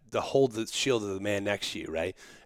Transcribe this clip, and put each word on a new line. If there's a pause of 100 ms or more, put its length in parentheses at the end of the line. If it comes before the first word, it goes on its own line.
(100)
the
hold
the
shield
of
the
man
next
to
you,
right? (300)